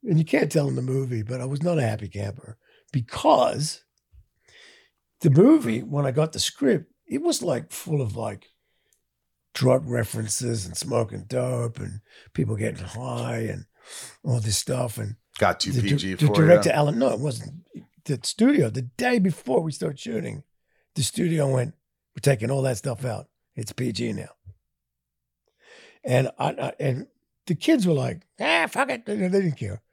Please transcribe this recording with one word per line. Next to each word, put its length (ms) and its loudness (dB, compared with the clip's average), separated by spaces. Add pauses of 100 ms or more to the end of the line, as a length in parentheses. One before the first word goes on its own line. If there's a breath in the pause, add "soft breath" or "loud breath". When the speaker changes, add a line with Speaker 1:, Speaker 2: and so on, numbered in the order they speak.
Speaker 1:
and 140 2
you 80 4
can't 260 0
tell 180 2
in 60 -4
the 60 -4
movie, 420 -2
but 180 -6
I 40 -6
was 160 -4
not 160 0
a 40 0
happy 260 -2
camper 500 -10 (360)
because 920 2 (1400 soft breath)
the 100 6
movie, 540 6
when 220 -2
I 60 0
got 200 0
the 80 -10
script, 520 0 (140)
it 160 -4
was, 200 0
like, 300 -4
full 300 -4
of, 140 -4
like, 360 -8 (1000)
drug 320 2
references 800 -4
and 120 -10
smoking 500 -4
dope 520 -4
and 200 -10 (340 soft breath)
people 220 -2
getting 300 -4
high 540 -6
and 260 -6 (580 loud breath)
all 160 0
this 180 -2
stuff. 400 -4
And 180 -8 (220)
Speaker 2:
Got 220 2
too 140 -2
Speaker 1:
the 80 2
di-, 80 0
Speaker 2:
P 80 2
G 160 -2
Speaker 1:
the 140 2
Speaker 2:
for 80 4
Speaker 1:
director, 340 8
Speaker 2:
ya? 60 2
Speaker 1:
Alan, 240 2
no, 100 2
it 100 -2
wasn't. 360 -6 (500)
The 180 -4
studio, 460 4
the 140 -6
day 360 0
before 420 2
we 120 -4
started 260 -6
shooting, 440 -8 (520)
the 80 0
studio 500 0
went, 200 -2 (420)
"We're 60 -14
taking 300 2
all 100 0
that 160 0
stuff 260 -6
out. 240 -6 (280)
It's 180 -8
P 180 -4
G 220 -4
now." 160 -10 (1700 soft breath)
And 260 2 (100)
I, 120 0
I, 280 -6
and 280 -2 (380)
the 100 0
kids 320 4
were 60 4
like, 320 -2 (140)
"Ah, 300 2
fuck 200 -2
it." 160 -6
They, 100 -4
they 140 0
didn't 280 2
care. 240 -8 (120)